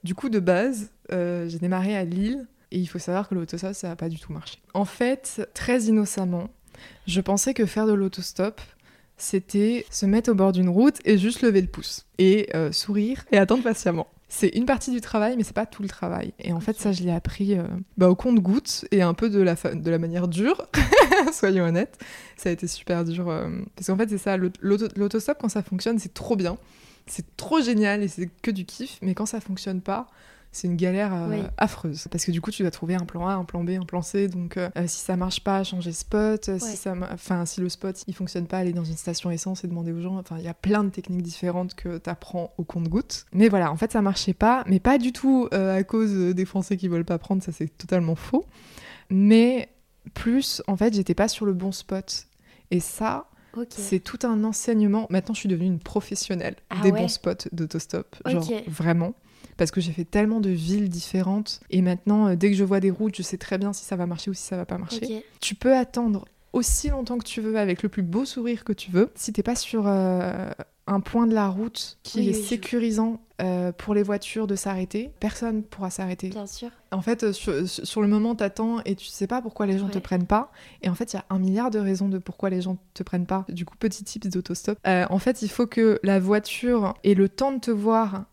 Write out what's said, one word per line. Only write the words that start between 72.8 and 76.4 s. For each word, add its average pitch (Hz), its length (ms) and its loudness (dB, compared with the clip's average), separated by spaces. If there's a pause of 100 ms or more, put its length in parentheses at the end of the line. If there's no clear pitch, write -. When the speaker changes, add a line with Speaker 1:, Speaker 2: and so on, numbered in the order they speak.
Speaker 1:
euh, 180 300 -2
pour 208 220 -4
les 208 80 4
voitures 208 440 -2
de 196 100 -2
s'arrêter, 196 540 -4 (100)
personne 220 420 -4
pourra 196 280 -8
s'arrêter. 185 400 -6
Speaker 2:
Bien 202 160 -10